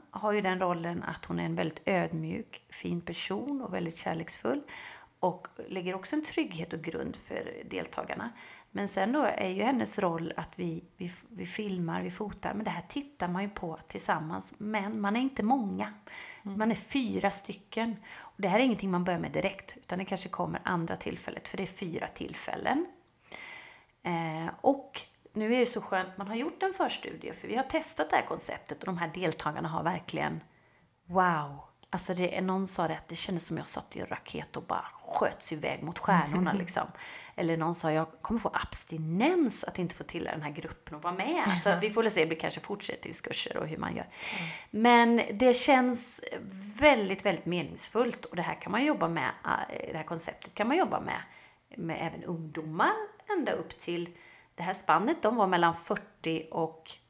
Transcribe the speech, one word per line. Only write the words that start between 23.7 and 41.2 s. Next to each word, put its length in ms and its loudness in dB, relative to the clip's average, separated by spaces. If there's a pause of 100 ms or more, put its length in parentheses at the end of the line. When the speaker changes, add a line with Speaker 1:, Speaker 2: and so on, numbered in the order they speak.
Speaker 1:
Eh, 580 -2
och 400 2 (320)
nu 220 2
är 40 6
det 60 6
så 160 0
skönt, 360 -2
man 100 -6
har 80 -4
gjort 280 -4
en 100 2
förstudie. 600 -2
För 140 -12
vi 80 -2
har 80 2
testat 460 -2
det 60 4
här 100 4
konceptet. 540 -4
Och 60 -12
de 120 -4
här 160 -4
deltagarna 560 -2
har 140 -2
verkligen, 600 -2 (600)
wow. 540 2 (300)
Alltså 240 -2
det 240 0
är, 40 0
någon 260 0
sa 200 2
det 100 -2
att 100 -16
det 80 -8
kändes 300 -2
som 120 -2
jag 80 -6
satt 300 -6
i 40 -6
en 60 -4
raket 520 -8
och 60 -8
bara 220 -2 (280)
sköts 400 0
iväg 300 -4
mot 160 -6
stjärnorna 540 4
Speaker 2:
<laughs> 60 2
Speaker 1:
liksom. 240 -2 (520)
Eller 220 2
någon 180 0
sa, 160 0
"Jag 160 2 (140)
kommer 180 0
få 140 0
abstinens 1120 2
att 160 -4
inte 160 -2
få 80 -10
till 200 -6
den 180 -4
här 100 -4
gruppen 440 -10
och 80 -12
vara 100 0
med." 500 2